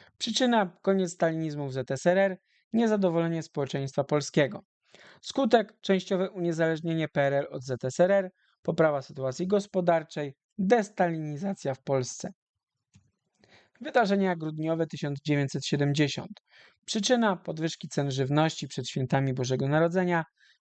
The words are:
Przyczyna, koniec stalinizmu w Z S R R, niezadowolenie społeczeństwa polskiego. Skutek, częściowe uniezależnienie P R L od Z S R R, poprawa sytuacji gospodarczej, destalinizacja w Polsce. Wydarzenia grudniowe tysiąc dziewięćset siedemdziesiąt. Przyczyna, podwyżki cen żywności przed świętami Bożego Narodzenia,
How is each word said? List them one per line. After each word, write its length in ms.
Przyczyna, 640
koniec 320
stalinizmu 540
w 60
Z 180
S 140
R 120
R, 200
niezadowolenie 720
społeczeństwa 600
polskiego. 600
Skutek, 600
częściowe 500
uniezależnienie 760
P 140
R 120
L 180
od 120
Z 200
S 160
R 120
R, 180
poprawa 400
sytuacji 460
gospodarczej, 880
destalinizacja 1160
w 100
Polsce. 500
Wydarzenia 540
grudniowe 520
tysiąc 380
dziewięćset 400
siedemdziesiąt. 760
Przyczyna, 500
podwyżki 520
cen 240
żywności 560
przed 220
świętami 440
Bożego 340
Narodzenia, 560